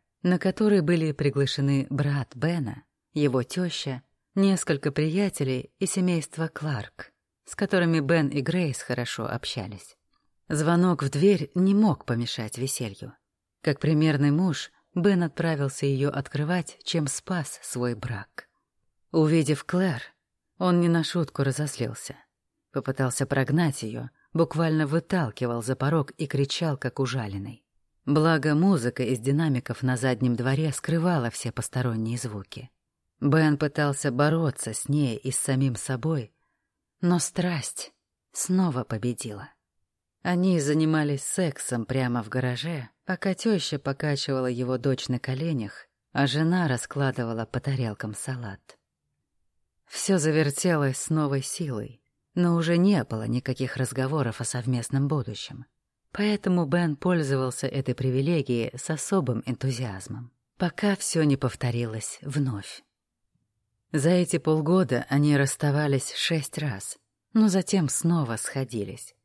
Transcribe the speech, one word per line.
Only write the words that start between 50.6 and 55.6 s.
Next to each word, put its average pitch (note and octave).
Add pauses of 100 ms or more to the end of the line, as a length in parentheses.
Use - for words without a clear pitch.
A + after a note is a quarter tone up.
с -
новой C#3+
силой, A#2 (340)
но F3
уже E3+
не F#3
было A2
никаких B2+
разговоров C3
о A#2+
совместном B2+
будущем. C3 (480)